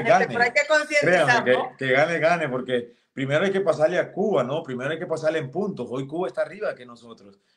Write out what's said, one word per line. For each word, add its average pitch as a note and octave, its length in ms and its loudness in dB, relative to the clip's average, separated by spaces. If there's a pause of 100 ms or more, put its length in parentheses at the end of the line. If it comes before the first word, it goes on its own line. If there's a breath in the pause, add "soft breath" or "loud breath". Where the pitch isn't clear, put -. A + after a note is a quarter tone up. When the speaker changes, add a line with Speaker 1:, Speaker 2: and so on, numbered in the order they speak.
Speaker 1:
gente, C#3+ 60 2
Speaker 2:
gane. G3 180 6
Speaker 1:
pero A#3 160 0
hay B3 80 0
que C#4+ 160 0
concientizar, D4 560 4 (100)
Speaker 2:
Créame A3+ 100 2
que, B2 80 4
Speaker 1:
¿no? - 240 0
Speaker 2:
que C3 140 -4
gane, D#3 280 4
gane, D#3+ 320 2
porque B2+ 420 -4 (220 soft breath)
primero C#3 320 0
hay F#3+ 40 0
que F#3+ 120 -2
pasarle D#3 360 2
a C#3 140 -2
Cuba, F#3 320 0
¿no? D3 180 -4
Primero C3 280 -6
hay D#3+ 80 -6
que E3+ 80 -8
pasarle D#3 320 -2
en C#3 120 -6
puntos. D3+ 400 -6
Hoy C3+ 160 -6
Cuba E3+ 220 -6
está - 140 -6
arriba F3+ 320 -8
que B2 100 -20
nosotros. A2+ 560 -20 (160)